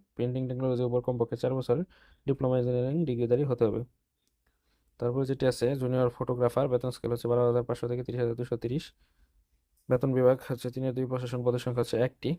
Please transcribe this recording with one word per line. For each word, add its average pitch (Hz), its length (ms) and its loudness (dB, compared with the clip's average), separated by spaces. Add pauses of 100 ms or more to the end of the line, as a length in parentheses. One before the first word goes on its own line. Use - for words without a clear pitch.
(120)
প্রিন্টিং 123 340 -2
টেকনোলজির 127 400 0
উপর 123 140 0
কমপক্ষে 120 360 -2
চার 127 180 -2
বছরের 131 300 0 (400)
ডিপ্লোমা 131 340 0
ইঞ্জিনিয়ারিং 123 460 0
ডিগ্রিধারী 123 400 2
হতে 127 200 0
হবে। 107 160 0 (1200)
তারপরে 123 260 0
যেটি 131 200 -2
আছে 123 200 2 (100)
জুনিয়র 127 340 2
ফটোগ্রাফার, 123 580 0
বেতন 123 220 0
স্কেল 117 220 -6
হচ্ছে 117 160 -4
বারো 120 180 4
হাজার 120 200 2
পাঁচশো 123 220 -4
থেকে 123 140 -4
তিরিশ 120 180 -6
হাজার 117 160 0
দুশো 123 200 -4
তিরিশ, 123 280 -4 (1040)
বেতন 127 240 2
বিভাগ 127 300 6
হচ্ছে 127 280 -6
তিনের 131 240 -4
দুই 127 120 -2
প্রশাসন, 123 360 -4
পদের 120 220 0
সংখ্যা 123 180 -2
হচ্ছে 117 180 -2
একটি। 127 380 -2